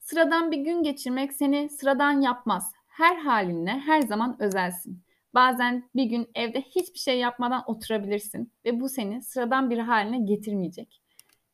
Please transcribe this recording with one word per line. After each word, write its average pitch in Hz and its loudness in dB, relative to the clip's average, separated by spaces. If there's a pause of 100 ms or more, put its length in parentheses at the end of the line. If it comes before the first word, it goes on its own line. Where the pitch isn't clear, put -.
sıradan 330 2
bir 302 0
gün 330 0
geçirmek 277 -2
seni 285 0
sıradan 277 2
yapmaz. 247 -2 (140)
Her 330 4
halinle 196 0
her 285 2
zaman 226 0
özelsin. 185 -2 (320)
Bazen 247 2
bir 269 2
gün 233 -2
evde 233 -2
hiçbir - -4
şey 254 0
yapmadan 247 0
oturabilirsin 214 -4 (120)
ve 240 0
bu 269 -4
seni 240 -6
sıradan 254 0
bir 240 0
haline 226 0
getirmeyecek. 202 -2 (520)